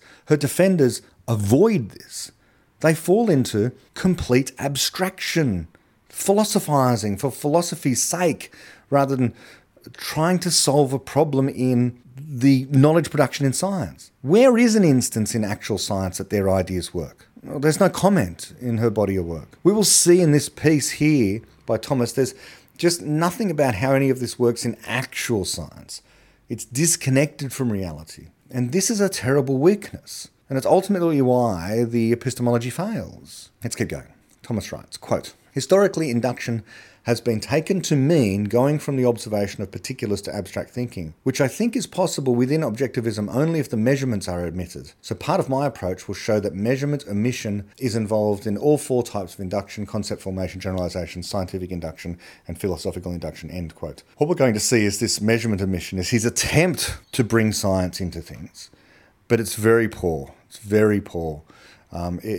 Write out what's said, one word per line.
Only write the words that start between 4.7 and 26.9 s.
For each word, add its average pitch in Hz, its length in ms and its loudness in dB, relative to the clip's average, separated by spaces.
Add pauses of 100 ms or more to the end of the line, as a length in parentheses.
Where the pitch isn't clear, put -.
philosophizing 135 1080 2
for 135 140 -2
philosophy's 147 720 0
sake, 170 500 -2 (380)
rather 139 260 2
than 123 180 0 (600)
trying 170 460 0
to 175 100 -4
solve 139 420 2
a 135 60 0
problem 139 500 2
in 123 520 0 (200)
the 135 500 2
knowledge 147 400 6
production 143 360 0
in 127 60 2
science. 175 580 -4 (120)
Where 226 360 6
is 226 180 6
an 202 80 6
instance 120 500 2
in 110 100 0
actual 101 340 -4
science 95 400 -2
that 95 120 -8
their 98 200 2
ideas 92 420 0
work? - 340 -10 (160)
Well, - 160 -8
there's 151 220 2
no 185 80 6
comment 151 720 0
in 117 180 -2
her 117 120 4
body 101 260 0
of 90 80 -2
work. 82 380 -10
We 185 100 6
will 214 120 4
see 175 360 6
in 156 120 6
this 147 160 4
piece 151 420 2
here 120 500 2 (240)
by 113 140 0
Thomas, 123 340 -2
there's 131 220 0 (420)
just 170 260 0
nothing 170 480 -2
about 139 260 0
how 131 160 0
any 135 180 4
of 127 100 0
this - 180 -8
works 120 260 2
in 113 120 -4 (100)
actual 110 580 -4
science. - 580 -12 (460)
It's 117 160 -10
disconnected 139 880 -2